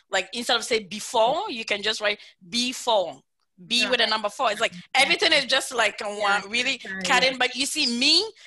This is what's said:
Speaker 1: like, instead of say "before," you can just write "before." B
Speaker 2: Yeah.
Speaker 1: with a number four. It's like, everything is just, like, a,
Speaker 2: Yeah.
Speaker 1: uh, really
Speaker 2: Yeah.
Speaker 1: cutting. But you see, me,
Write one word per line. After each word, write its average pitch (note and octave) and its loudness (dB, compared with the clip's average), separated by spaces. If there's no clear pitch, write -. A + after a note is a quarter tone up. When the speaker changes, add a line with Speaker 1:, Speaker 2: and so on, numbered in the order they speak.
Speaker 1:
like, F#3+ -2
instead A#3+ -2
of G#3+ -2
say A3+ 0
"before," A3+ 0
you A3+ -8
can G3+ -2
just G#3 -2
write G#3 -2
"before." A3 0
B A#3+ 2
Speaker 2:
Yeah. B3 0
Speaker 1:
with A#3+ 2
a A3+ 2
number G#3+ 0
four. B3+ 0
It's A3+ -4
like, G#3+ 0
everything E4 4
is C#4+ 4
just, C4+ 0
like, A3+ 0
a, A3 -6
Speaker 2:
Yeah. G3+ 0
Speaker 1:
uh, G3 -12
really B3 -2
Speaker 2:
Yeah. F#3+ -10
Speaker 1:
cutting. B3+ 4
But B3 0
you C#4 -2
see, D4+ -2
me, C#4+ 2